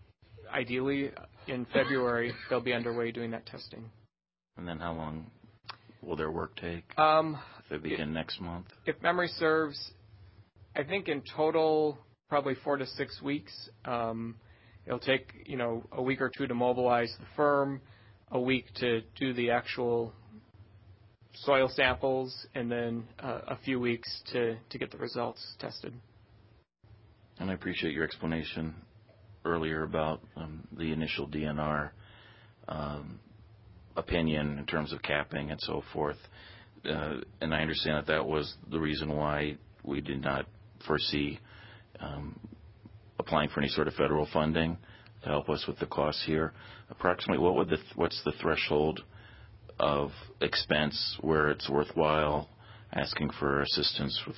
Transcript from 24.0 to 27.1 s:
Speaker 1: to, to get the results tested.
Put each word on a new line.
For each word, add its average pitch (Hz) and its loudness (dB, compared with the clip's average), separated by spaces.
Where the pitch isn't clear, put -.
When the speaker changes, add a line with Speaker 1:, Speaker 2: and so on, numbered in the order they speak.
Speaker 1:
to, 117 2
to - -10
get 104 -4
the - -16
results 117 -6
tested. - -10